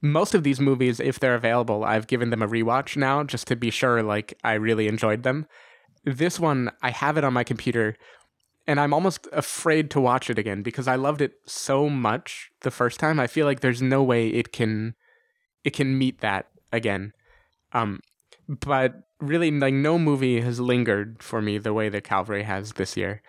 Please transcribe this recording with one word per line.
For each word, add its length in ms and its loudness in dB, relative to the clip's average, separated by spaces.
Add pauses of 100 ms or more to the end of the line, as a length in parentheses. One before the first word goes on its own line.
most 300 2
of 100 4
these 160 2
movies, 400 2
if 200 -2
they're 160 4
available, 480 0
I've 240 0
given 240 0
them 100 0
a 60 2
rewatch 500 0
now 260 0
just 240 -8
to 80 0
be 140 -2
sure, 320 2
like, 420 -4
I 100 0
really 340 2
enjoyed 360 0
them. 220 -2 (580)
This 360 0
one, 320 2 (100)
I 100 0
have 260 0
it 60 2
on 100 2
my 100 2
computer, 520 -2 (720)
and 140 2
I'm 140 2
almost 380 0
afraid 600 0
to 100 2
watch 280 2
it 100 -2
again 240 -4
because 240 -6
I 80 4
loved 260 0
it 120 0 (120)
so 440 0
much 600 -2 (120)
the 100 -2
first 280 -2
time. 200 2
I 80 2
feel 180 0
like 140 0
there's 220 0
no 200 2
way 280 2
it 220 -2
can, 440 -2 (680)
it 100 -2
can 240 0
meet 240 -2
that 260 -2 (240)
again. 420 -2 (600)
Um, 260 -2 (500)
but 460 0 (240)
really, 320 0
like, 240 2
no 240 2
movie 420 2
has 180 -2
lingered 640 0
for 200 -6
me 180 -2
the 140 -4
way 160 0
that 140 -4
Calvary 400 -2
has 300 -6
this 240 -6
year. 320 -4